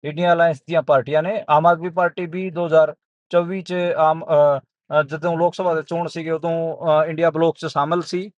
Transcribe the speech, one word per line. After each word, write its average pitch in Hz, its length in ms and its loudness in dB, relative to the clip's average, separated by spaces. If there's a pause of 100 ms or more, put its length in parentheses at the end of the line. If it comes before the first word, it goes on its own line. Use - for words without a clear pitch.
ਇੰਡੀਆ 165 300 0
ਅਲਾਇੰਸ 170 340 2
ਦੀਆਂ 160 140 0
ਪਾਰਟੀਆਂ 143 420 2
ਨੇ। 202 260 -4
ਆਮ 156 160 4
ਆਦਮੀ 175 240 2
ਪਾਰਟੀ 175 360 -2
ਵੀ 185 240 -8
ਦੋ 170 160 -4
ਹਜ਼ਾਰ 156 300 4 (340)
ਚੌਵੀ 175 320 0
'ਚ 180 120 -10 (240)
ਆਮ, 160 280 2
ਅ, 147 340 4 (400)
ਅ, 151 40 2
ਜਦੋਂ 156 340 -4
ਲੋਕ 170 180 0
ਸਭਾ 180 200 0
ਦੇ 160 120 -2
ਚੋਣ 170 200 -4
ਸੀਗੇ 165 240 -8
ਉਦੋਂ, 165 460 -4
ਅ, 156 280 2
ਇੰਡੀਆ 165 260 0
ਬਲਾਕ 160 260 0
'ਚ 170 80 -12
ਸ਼ਾਮਲ 156 360 -2
ਸੀ 185 360 -8